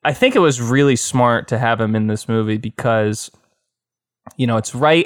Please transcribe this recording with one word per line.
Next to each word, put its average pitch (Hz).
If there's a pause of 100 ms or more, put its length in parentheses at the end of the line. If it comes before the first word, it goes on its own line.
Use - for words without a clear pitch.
I 147
think 254
it -
was 139
really 131
smart 120
to 113
have 113
him 110
in 107
this 110
movie 107
because, 110 (1080)
you 127
know, 117
it's -
right 151